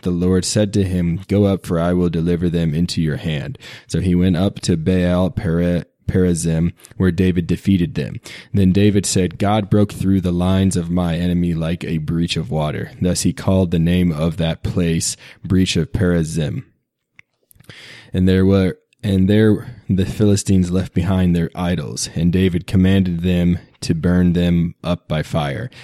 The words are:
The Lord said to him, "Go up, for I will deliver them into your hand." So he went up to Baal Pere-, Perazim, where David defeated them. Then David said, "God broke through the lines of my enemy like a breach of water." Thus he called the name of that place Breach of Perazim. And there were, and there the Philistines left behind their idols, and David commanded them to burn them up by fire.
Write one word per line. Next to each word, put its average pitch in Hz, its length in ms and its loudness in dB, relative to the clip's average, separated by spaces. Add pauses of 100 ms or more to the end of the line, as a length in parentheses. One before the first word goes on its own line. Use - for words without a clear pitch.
The 92 80 -2
Lord 90 340 2
said 104 280 0
to 101 100 2
him, 90 460 -2
"Go 101 160 4
up, 98 220 0
for 87 120 0
I 85 140 0
will 90 180 2
deliver 85 380 0
them 82 260 0
into 87 260 0
your 76 180 -2
hand." 73 400 -6 (280)
So - 140 -4
he 90 160 0
went 90 220 2
up 98 240 -2
to 90 140 0
Baal 90 540 0
Pere-, 85 540 -2 (240)
Perazim, 85 640 0 (260)
where 92 120 2
David 90 380 0
defeated 87 480 0
them. 60 240 -8 (340)
Then 95 160 4
David 101 340 2
said, 90 360 -2
"God 104 280 -2
broke 104 240 2
through 95 280 0
the 90 100 -2
lines 92 460 0
of 85 120 -4
my 87 280 -2
enemy 87 360 -2
like 82 300 -4
a 82 160 -4
breach 82 380 -4
of 80 120 -6
water." 76 440 -6 (100)
Thus 90 200 0
he 87 100 0
called 95 400 0
the 87 80 2
name 87 320 2
of 82 240 -4
that 82 260 -4
place 85 540 -2 (280)
Breach 92 320 0
of 80 160 -2
Perazim. 82 680 -2 (1500)
And 92 160 2
there 95 180 4
were, 95 320 2 (240)
and 95 260 2
there 107 600 2
the 92 180 0
Philistines 98 640 2
left 90 240 -4
behind 92 400 2
their 85 220 0
idols, 82 580 -4
and 85 180 0
David 90 360 0
commanded 92 540 2
them 87 360 2 (200)
to - 160 -2
burn 90 380 2
them 87 500 0
up 80 240 -6
by 78 160 -4
fire. 73 480 -6 (140)